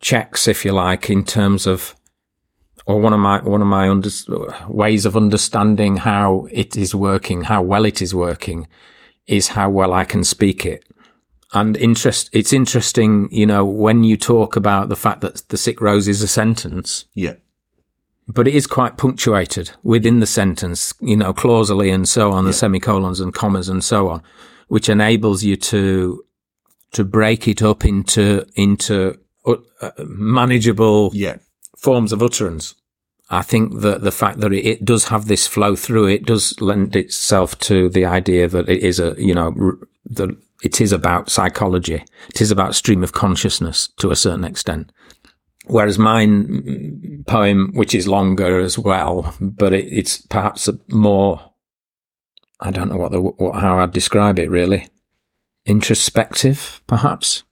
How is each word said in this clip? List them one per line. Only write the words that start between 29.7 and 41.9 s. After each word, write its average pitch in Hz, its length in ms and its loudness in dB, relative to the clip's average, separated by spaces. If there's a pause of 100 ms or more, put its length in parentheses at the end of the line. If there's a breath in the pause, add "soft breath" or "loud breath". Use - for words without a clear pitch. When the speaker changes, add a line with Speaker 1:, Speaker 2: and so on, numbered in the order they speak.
Speaker 1:
manageable 110 1080 2
Speaker 2:
Yeah. 98 240 -4 (400)
Speaker 1:
forms 120 340 0
of 107 120 0
utterance. 90 500 -4 (560)
I 90 140 -2
think 110 380 0
that 104 200 0
the 101 100 0
fact - 280 -2
that 104 120 0
it, 98 140 -2
it 110 200 -2
does 113 240 2
have 107 180 -2
this 104 180 2
flow 101 300 0
through, 110 320 0
it 101 180 0
does - 340 0
lend 98 360 0
itself 92 640 0
to 92 300 2
the 92 160 2
idea 90 420 2
that 87 200 -2
it 92 160 0
is 90 160 0
a, 85 200 -2
you 92 160 2
know, 82 240 -2
r-, 92 180 0 (320)
that 92 260 -6 (280)
it - 180 -2
is 104 100 2
about 90 380 0
psychology. 90 760 -2 (260 loud breath)